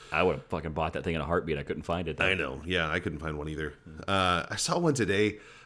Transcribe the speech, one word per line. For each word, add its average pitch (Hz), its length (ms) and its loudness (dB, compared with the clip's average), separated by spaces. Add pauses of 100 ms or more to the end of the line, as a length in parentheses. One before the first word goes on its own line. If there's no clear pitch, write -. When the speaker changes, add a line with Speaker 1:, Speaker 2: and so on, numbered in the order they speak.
(120)
Speaker 1:
I 78 120 2
would 87 120 4
have 67 100 -10
fucking 80 280 -4
bought 80 200 0
that 69 100 -4
thing 85 120 0
in 80 60 -2
a 71 40 -4
heartbeat. 82 320 0
I 71 60 -6
couldn't 76 200 -6
find 85 240 -2
it, 73 100 -4
though. 92 80 2
Speaker 2:
I 95 100 4
know. 71 300 -4
Yeah, 87 240 2
I 82 100 2
couldn't 78 200 -4
find 78 180 -4
one 73 120 -6
either. 76 240 -6 (340)
Uh, 90 420 4
I - 80 -4
saw 165 220 0
one 165 140 4
today. 104 460 2 (260)